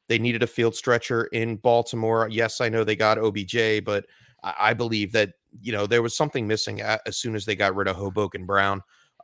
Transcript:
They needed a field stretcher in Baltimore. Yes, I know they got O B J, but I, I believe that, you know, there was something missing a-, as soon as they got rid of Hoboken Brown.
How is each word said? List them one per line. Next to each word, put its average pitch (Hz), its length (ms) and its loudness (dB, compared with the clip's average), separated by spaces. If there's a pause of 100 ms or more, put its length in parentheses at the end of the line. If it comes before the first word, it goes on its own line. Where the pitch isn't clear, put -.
They 117 120 2
needed 117 240 2
a 117 40 2
field 117 280 0
stretcher 117 500 0
in 113 320 -2
Baltimore. 113 720 2
Yes, 110 300 -2
I 120 80 0
know 113 140 0
they 107 120 0
got 110 220 4
O 110 140 0
B 101 120 -4
J, 110 360 0
but 101 260 -4 (380)
I, 92 160 -8
I 110 160 4
believe 110 380 -2
that, 104 200 2 (260)
you 113 140 -8
know, 101 140 0
there 117 160 4
was 117 120 -2
something 143 320 -2
missing 107 340 -2
a-, 107 240 0
as 101 120 -6
soon 113 180 -4
as 101 80 -4
they 104 120 -2
got 98 200 2
rid 98 120 0
of 95 80 0
Hoboken 95 500 -4
Brown. 98 360 2 (420)